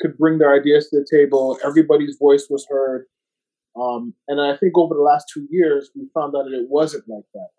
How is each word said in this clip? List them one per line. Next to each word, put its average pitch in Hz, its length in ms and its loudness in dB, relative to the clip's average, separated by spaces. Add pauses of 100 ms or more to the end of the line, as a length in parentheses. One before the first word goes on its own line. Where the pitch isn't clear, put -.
could 156 180 -4
bring 160 200 2
their 143 160 4
ideas 147 340 2
to 147 120 0
the 139 100 -6
table, 135 540 2
everybody's 147 560 2
voice 139 300 4
was 139 180 -6
heard. 131 380 -4 (720)
Um, 120 340 -6 (140)
and 143 120 -4
I 143 160 -2
think 185 200 -2
over 165 180 0
the 147 80 0
last 147 300 2
two 143 180 -12
years, 151 440 0
we 135 200 -14
found 143 220 -4
out 139 80 -4
that 131 120 -10
it 123 120 -6
wasn't 147 400 -2
like 104 160 -16 (100)
that 95 140 -16 (100)